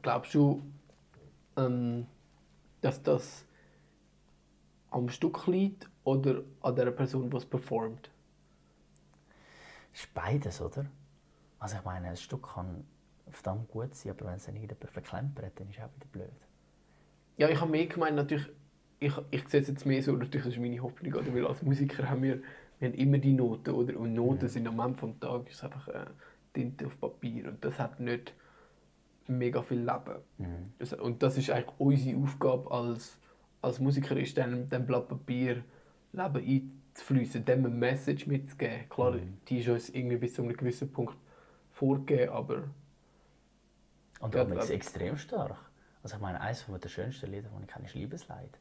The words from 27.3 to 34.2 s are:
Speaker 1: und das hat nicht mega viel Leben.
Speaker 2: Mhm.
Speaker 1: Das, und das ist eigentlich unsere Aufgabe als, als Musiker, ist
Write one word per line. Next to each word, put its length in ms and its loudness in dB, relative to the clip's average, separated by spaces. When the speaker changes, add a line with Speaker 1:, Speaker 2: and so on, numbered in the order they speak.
Speaker 1:
und 160 -10
das 140 -2
hat 220 -4
nicht 340 -4
mega 360 0
viel 160 -2
Leben. 420 -4
Speaker 2:
Mhm. 400 -8
Speaker 1:
Das, 140 -6
und 300 -2
das 160 4
ist 120 0
eigentlich 280 0
unsere 400 4
Aufgabe 520 2
als, 460 -2
als 180 0
Musiker, 360 2
ist 200 -2